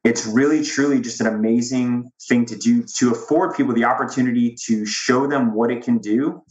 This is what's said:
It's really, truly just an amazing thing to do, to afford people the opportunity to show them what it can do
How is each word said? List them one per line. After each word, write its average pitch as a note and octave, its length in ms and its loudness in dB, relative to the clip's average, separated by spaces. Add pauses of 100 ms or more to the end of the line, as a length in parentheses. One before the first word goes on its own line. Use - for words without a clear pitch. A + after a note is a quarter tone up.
It's A#2 220 0
really, C#3 360 2
truly C#3 380 0
just A#2 220 -6
an A2+ 60 0
amazing A#2+ 840 0 (160)
thing B2 200 4
to A2+ 100 -10
do, A#2 260 2 (140)
to B2 140 2
afford E3+ 440 0
people B2 180 0
the A#2 120 2
opportunity B2 800 0
to G#2+ 200 0
show B2+ 400 0
them B2+ 280 0
what A#2 180 0
it A#2+ 100 -4
can A#2+ 180 0
do A2 520 -2